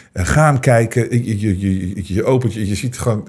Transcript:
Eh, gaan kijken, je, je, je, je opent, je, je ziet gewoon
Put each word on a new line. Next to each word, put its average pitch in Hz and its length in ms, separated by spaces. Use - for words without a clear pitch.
Eh, 90 140
gaan 151 340
kijken, 117 640
je, 101 140
je, 101 200
je, 95 440
je 104 100
opent, 123 300
je, 107 140
je 101 80
ziet 123 240
gewoon 107 300